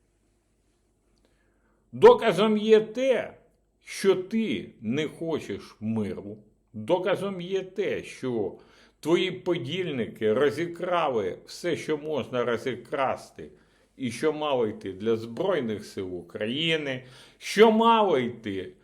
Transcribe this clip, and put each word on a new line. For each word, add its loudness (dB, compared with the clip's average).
Доказом 8
є 6
те, -2
що 2
ти -2
не -2
хочеш -6
миру. -4
Доказом -2
є -4
те, -4
що -6
твої 2
подільники -2
розікрали -2
все, -6
що -4
можна -4
розікрасти, -4
і -6
що 0
мало 0
йти -6
для -2
Збройних -4
сил -10
України, -4
що 6
мало 6
йти -4